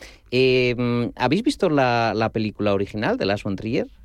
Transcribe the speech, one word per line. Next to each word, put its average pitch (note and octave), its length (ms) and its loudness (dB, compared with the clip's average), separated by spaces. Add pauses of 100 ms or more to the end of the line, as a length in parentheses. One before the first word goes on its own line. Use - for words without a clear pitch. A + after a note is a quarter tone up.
(300)
Eh, B2 880 2
¿habéis C#3+ 260 2
visto B3+ 260 0
la, A#2+ 480 2
la A2 140 0
película G#2 420 -2
original G#2+ 460 -2
de - 80 -2
Lars G2+ 160 -2
von G2 140 -4
Trier? C#3 320 -4 (160)